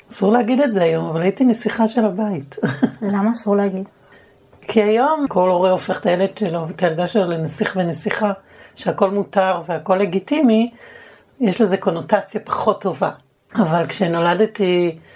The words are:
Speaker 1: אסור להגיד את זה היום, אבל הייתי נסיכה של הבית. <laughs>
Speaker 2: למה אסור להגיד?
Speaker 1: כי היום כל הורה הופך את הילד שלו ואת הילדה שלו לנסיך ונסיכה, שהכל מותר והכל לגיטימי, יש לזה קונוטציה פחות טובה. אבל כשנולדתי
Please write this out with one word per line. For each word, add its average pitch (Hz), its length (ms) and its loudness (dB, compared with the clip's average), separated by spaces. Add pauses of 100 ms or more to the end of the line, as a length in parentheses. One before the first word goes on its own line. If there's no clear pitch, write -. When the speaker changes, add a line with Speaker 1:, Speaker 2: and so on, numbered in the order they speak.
(100)
Speaker 1:
אסור 196 220 2
להגיד 240 280 2
את 277 120 2
זה 190 100 2
היום, 165 240 0
אבל 165 160 -2
הייתי 196 220 2
נסיכה 220 440 2
של 220 160 0
הבית. 190 520 -4 (240)
<laughs> 202 320 -2
Speaker 2:
למה 202 200 0
אסור 208 240 0
להגיד? 196 320 -2 (720)
Speaker 1:
כי 220 200 0
היום 208 460 2
כל 185 200 2
הורה 180 220 2
הופך 185 300 -2
את - 60 -2
הילד 185 320 0
שלו 165 300 -4
ואת - 140 -10
הילדה 170 240 0
שלו 196 180 0
לנסיך 170 520 -4
ונסיכה, 185 560 -2 (440)
שהכל 185 340 0
מותר 190 560 0
והכל 170 300 -2
לגיטימי, 220 760 2 (680)
יש 202 200 2
לזה 190 160 2
קונוטציה 190 640 -2
פחות - 400 -2
טובה. 160 300 -2 (440)
אבל 170 320 2
כשנולדתי 175 1120 0 (180)